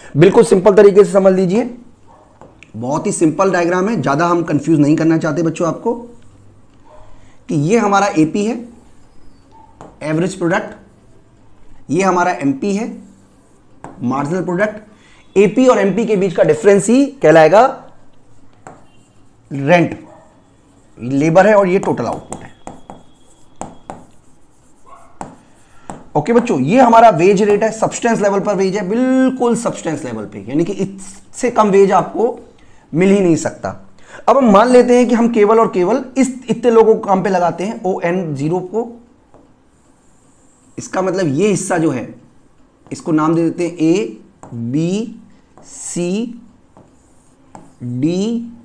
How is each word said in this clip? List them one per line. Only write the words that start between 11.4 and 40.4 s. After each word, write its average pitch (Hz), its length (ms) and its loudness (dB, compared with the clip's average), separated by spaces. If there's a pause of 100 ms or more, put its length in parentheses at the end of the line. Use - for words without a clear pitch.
ये 160 140 0
हमारा 180 300 2
एमपी 143 420 -2
है, 240 160 -6 (1120)
marginal 143 400 -4
प्रोडक्ट। - 960 -6
एपी 208 300 2
और 226 120 4
एमपी 196 260 0
के 214 100 0
बीच 190 200 -2
का 208 80 2
difference 185 440 2
ही 262 180 4 (100)
कहलाएगा 160 480 6 (1900)
rent, 151 460 0 (1000)
labor 156 500 -2
है 214 80 2
और 202 120 0
ये 185 120 -2
total 131 260 -6
output - 320 -12
है। - 140 -20 (3750)
ओके 233 160 -2
बच्चों, 226 260 0
ये 165 200 2
हमारा 233 320 6
wage 180 300 2
rate 208 220 2
है, 220 80 -2
substance 214 500 -4
level 202 180 0
पर 202 160 -2
wage 190 220 -2
है, 196 120 -6
बिल्कुल 254 680 0
substance 170 480 -8
level 110 200 -10
पे, 101 240 -16
यानी 156 160 -2
कि 196 80 -6
इससे - 800 -8
कम 214 180 2
wage 196 240 4
आपको 214 460 -2 (540)
मिल 180 160 2
ही 202 100 4
नहीं 170 180 2
सकता। - 320 -8 (600)
अब 240 80 4
हम 262 140 4
मान 208 160 6
लेते 247 300 6
हैं 247 100 4
कि 247 80 2
हम 233 140 0
केवल 226 300 4
और 220 80 2
केवल 190 360 -2 (140)
इस, 269 160 0 (160)
इतने 233 220 0
लोगों 220 240 6
को 185 60 -4
काम 190 220 -2
पे 208 60 -4
लगाते 175 340 -2
हैं, 226 220 -8
ओएन 175 500 -4
ज़ीरो 156 260 -4
को। 226 260 -6 (1900)